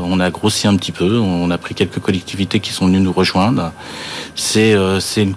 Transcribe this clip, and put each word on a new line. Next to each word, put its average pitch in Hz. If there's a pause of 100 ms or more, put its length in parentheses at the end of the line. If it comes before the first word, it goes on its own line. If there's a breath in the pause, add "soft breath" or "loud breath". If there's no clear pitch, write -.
On 90
a 90
grossi -
un 101
petit -
peu. 98
On 87
a 87
pris -
quelques -
collectivités 98
qui -
sont -
venues 92
nous 92
rejoindre. 92 (640 loud breath)
C'est, 107
euh, 95
c'est 107
une, 95